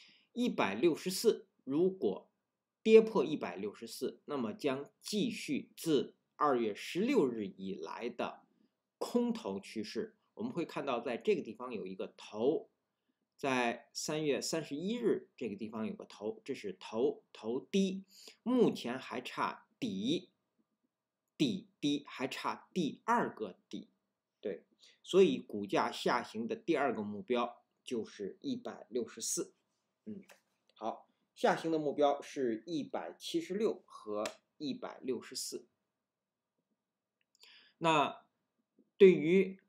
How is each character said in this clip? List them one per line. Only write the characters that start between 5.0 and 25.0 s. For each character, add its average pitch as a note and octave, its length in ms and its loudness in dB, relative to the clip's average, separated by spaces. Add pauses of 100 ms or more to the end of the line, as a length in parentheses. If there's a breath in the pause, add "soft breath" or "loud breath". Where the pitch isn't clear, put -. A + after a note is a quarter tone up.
继 E3+ 300 -2
续 - 460 -6
自 D3 380 0 (200)
二 C#3+ 220 2
月 A2 180 0
十 - 260 -6
六 A3+ 260 4
日 A2+ 200 -2
以 F#2+ 280 -8
来 F2 360 -8
的 - 320 -6 (560)
空 A#3+ 340 0
头 G2 260 -6
趋 - 240 -8
势。 G2+ 320 -6 (200)
我 - 80 -10
们 A#2+ 100 -4
会 E3 140 -4
看 D3+ 180 -6
到 B2 160 -2
在 A#2+ 160 -4
这 G#3 180 2
个 D3+ 60 0
地 A2 140 -10
方 B2 180 -10
有 F#2+ 140 -8
一 F#2+ 80 -10
个 G2 200 -8
头， B2 540 -2 (680)
在 B2 560 0
三 D#3 280 -4
月 C3+ 160 2
三 D#3+ 240 -2
十 C#3+ 140 -8
一 G#3 220 -4
日 E3+ 360 0
这 B2 140 -6
个 G2+ 80 -6
地 G#2+ 100 -8
方 A2 200 -6
有 F#2+ 80 -6
个 - 100 -14
头， A2 400 -10
这 - 100 -6
是 G2 240 -10
头， - 540 -2
头 A#2 260 -6
低， F#3+ 460 -2 (380 loud breath)
目 A3+ 280 4
前 B2 280 -6
还 - 240 -8
差 - 420 -4 (140)
底， G#2 520 -2 (1080)
底 A2 300 0 (120)
低， D3 260 0
还 C3+ 220 -6
差 - 460 -6
第 D#3+ 320 -2
二 G#3+ 280 2
个 G2+ 240 -8 (120)
底， - 180 -12 (540)
对， F2 240 -8 (360 soft breath)